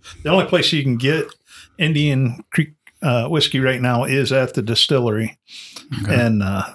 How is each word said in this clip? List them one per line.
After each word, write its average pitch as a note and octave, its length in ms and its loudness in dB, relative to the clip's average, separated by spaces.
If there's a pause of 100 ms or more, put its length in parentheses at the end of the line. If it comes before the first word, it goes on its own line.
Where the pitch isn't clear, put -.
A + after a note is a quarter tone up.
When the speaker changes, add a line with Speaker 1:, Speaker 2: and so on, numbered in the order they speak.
(240)
Speaker 1:
the D3 60 -4
only F#3 160 4
place - 260 2
you D3+ 120 0
can B2+ 140 2
get C#3+ 280 0 (520)
Indian D3 640 0 (120)
Creek, D3+ 180 0 (300)
uh, B2 260 0
whiskey C#3+ 320 0
right B2+ 220 0
now B2 240 2
is C3 260 0
at C3 220 0
the B2+ 80 -2
distillery. A2+ 760 0 (640)
Speaker 2:
Okay. G#2 120 0
Speaker 1:
And, A2+ 260 2
uh, F#2+ 220 -2 (120)